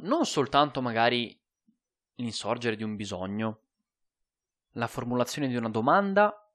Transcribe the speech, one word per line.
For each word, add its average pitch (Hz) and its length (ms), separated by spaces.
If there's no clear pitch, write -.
non 285 260
soltanto 143 560
magari 120 580
l'insorgere 117 580
di 110 80
un 107 140
bisogno, 101 640
la 117 160
formulazione 123 580
di 123 80
una 117 160
domanda 196 840